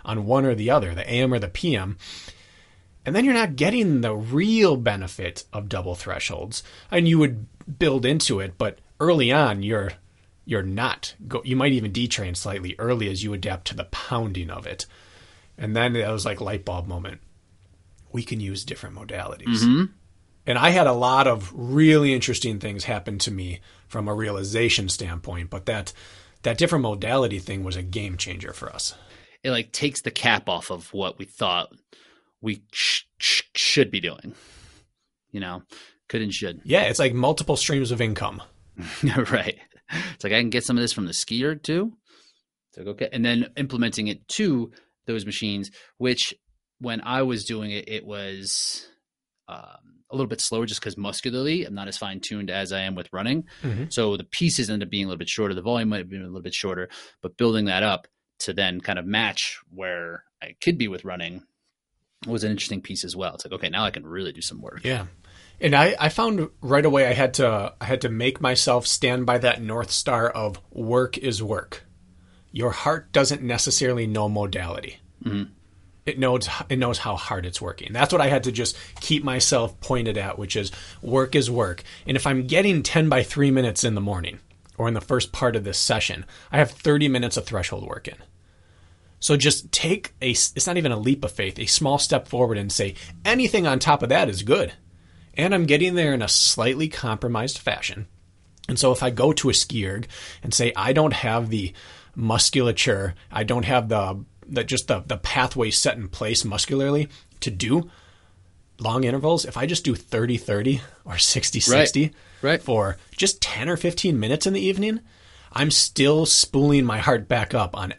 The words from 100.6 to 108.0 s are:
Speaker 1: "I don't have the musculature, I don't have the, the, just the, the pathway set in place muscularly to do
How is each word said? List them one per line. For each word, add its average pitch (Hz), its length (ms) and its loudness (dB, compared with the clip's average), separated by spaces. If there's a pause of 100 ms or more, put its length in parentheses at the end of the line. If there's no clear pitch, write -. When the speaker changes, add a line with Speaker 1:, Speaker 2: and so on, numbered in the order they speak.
Speaker 1:
"I 107 180 0
don't 151 200 4
have 117 360 -2
the 101 240 -2 (440)
musculature, 110 960 2 (160)
I 107 140 -4
don't 120 200 0
have 120 240 2
the, 98 360 0 (220)
the, 117 180 -2
just 123 240 -2
the, 107 180 2
the 117 100 -4
pathway 139 540 0
set 117 260 2
in 104 120 -8
place 113 360 -2
muscularly 139 640 0 (320)
to 131 100 -4
do 113 400 0 (880)